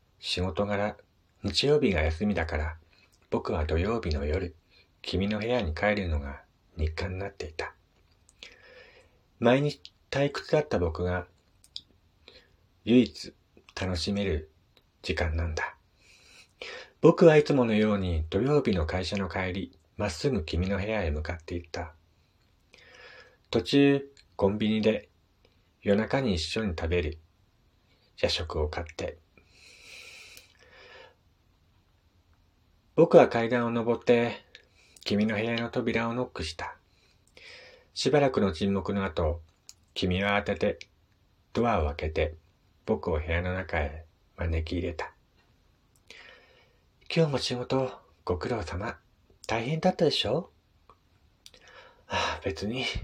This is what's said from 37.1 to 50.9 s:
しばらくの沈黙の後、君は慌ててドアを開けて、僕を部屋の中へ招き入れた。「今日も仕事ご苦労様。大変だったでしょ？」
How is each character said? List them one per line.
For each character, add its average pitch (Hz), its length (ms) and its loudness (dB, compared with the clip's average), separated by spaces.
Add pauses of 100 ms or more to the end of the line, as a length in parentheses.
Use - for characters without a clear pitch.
し - 160 -2
ば 147 100 4
ら 139 100 4
く - 120 0
の 98 100 2
沈 98 220 0
黙 98 200 -2
の 98 120 -2
後、 82 360 -2 (520)
君 92 280 0
は 101 160 2
慌 104 60 0
て 101 120 -4
て - 240 -2 (760)
ド 117 160 0
ア 101 120 2
を 76 60 2
開 - 80 -4
け 78 140 -6
て、 78 260 -2 (500)
僕 107 260 -2
を 78 80 0
部 76 40 -4
屋 82 180 -2
の 92 120 -4
中 90 260 -4
へ 73 260 -6 (300)
招 82 300 -2
き - 80 -8
入 87 140 -4
れ - 60 -6
た。 - 200 -10 (2000)
「今 165 140 4
日 143 40 -4
も 135 60 0
仕 - 180 -4
事 127 360 -2 (340)
ご 90 120 0
苦 - 120 -6
労 110 140 -4
様。 92 340 -8 (500)
大 113 160 -2
変 156 160 -4
だ 185 120 4
っ - 40 -6
た 175 100 2
で 143 60 4
し - 140 -2
ょ？」 139 260 -4 (1600)